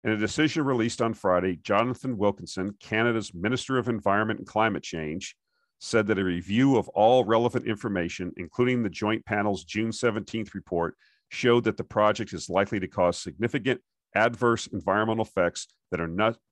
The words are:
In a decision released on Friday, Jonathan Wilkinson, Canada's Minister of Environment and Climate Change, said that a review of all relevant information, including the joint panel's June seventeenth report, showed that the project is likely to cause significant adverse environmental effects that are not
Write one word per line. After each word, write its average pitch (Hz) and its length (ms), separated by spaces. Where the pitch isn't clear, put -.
In 110 60
a 107 80
decision 147 480
released 120 340
on 113 140
Friday, 90 480
Jonathan 120 560
Wilkinson, 98 600
Canada's 113 560
Minister 120 420
of 117 100
Environment 107 520
and - 80
Climate 107 340
Change, 80 540
said 107 300
that 104 100
a 98 60
review 95 520
of 104 140
all 113 340
relevant 117 440
information, 95 680
including 123 460
the 104 80
joint 107 380
panel's 104 360
June 110 280
seventeenth 110 640
report, 85 400
showed 120 380
that 107 120
the 92 60
project 104 500
is 82 160
likely 98 300
to 92 80
cause 87 340
significant 110 580
adverse 117 520
environmental 107 560
effects - 440
that 85 100
are 82 60
not 107 280